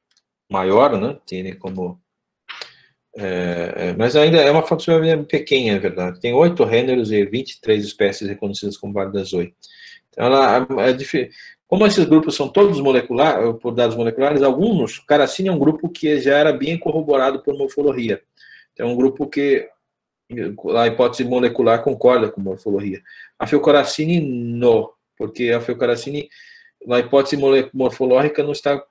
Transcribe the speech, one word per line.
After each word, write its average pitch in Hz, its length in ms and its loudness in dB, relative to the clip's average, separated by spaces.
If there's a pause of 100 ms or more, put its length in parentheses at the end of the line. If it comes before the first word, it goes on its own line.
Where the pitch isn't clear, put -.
(500)
maior, 98 500 2
né? 123 260 -6
Tem 92 300 -10
como, 92 440 -10 (1160)
é, 90 600 -4
é, 90 180 -4
mas 120 220 0
ainda 160 220 6
é 143 140 6
uma 156 140 2
subfamília 160 580 0
pequena, 131 520 0
é 98 40 0
verdade. 90 400 -6
Tem 120 140 -4
oito 151 340 4
gêneros 120 440 0
e 101 140 2
vinte 120 260 -6
e - 100 -20
três 107 240 0
espécies 101 420 -4
reconhecidas 101 500 -8
como 101 160 -12
válidas 98 400 -6
hoje. 87 200 -4 (560)
Então, - 160 -4
ela, 127 420 4 (120)
é, 117 100 2
é 127 40 4
difi-, 135 360 -6 (440)
como 208 140 4
esses 202 180 4
grupos 156 300 4
são 139 120 -4
todos 196 320 4
molecular, 123 760 0
por 117 180 -6
dados 117 220 0
moleculares, 131 480 0
alguns, 143 560 0
Caracini 147 500 0
é - 20 0
um 170 60 -2
grupo 156 320 0
que 151 300 -2
já 139 180 2
era 151 160 4
bem 139 240 -4
corroborado 147 640 0
por 139 160 -4
morfologia. 135 640 -2 (500)
Então, 120 160 -6
é 123 40 -4
um 123 40 -4
grupo 135 320 0
que 139 400 0 (1080)
a 117 80 4
hipótese 120 380 0
molecular 120 600 0
concorda 123 480 2
com - 100 -14
morfologia. 98 600 -6 (380)
A - 80 -6
Fiocoracini, 151 760 2
não, 120 680 0 (260)
porque 117 320 -6
a 117 100 0
Fiocoracini, 123 680 -4 (580)
a 123 120 2
hipótese 139 380 2
mole-, 135 360 2
morfológica 131 680 0
não 147 80 -4
está, 143 280 -2 (120)